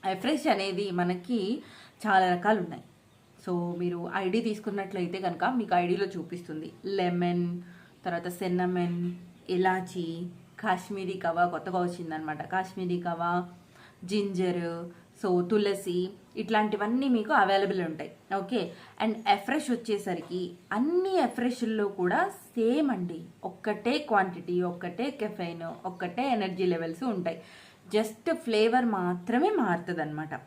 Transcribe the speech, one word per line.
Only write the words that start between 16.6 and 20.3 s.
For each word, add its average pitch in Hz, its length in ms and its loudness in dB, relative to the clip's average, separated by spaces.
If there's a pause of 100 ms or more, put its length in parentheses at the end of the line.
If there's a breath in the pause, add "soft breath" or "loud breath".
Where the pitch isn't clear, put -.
మీకు 226 240 4
అవైలబుల్ 196 480 4
ఉంటాయి. 160 300 -4 (260)
ఓకే, 190 340 -2 (340 loud breath)
and 220 100 0 (120)
ఎఫ్రెష్ 247 440 2
వచ్చేసరికి 185 800 -2 (200)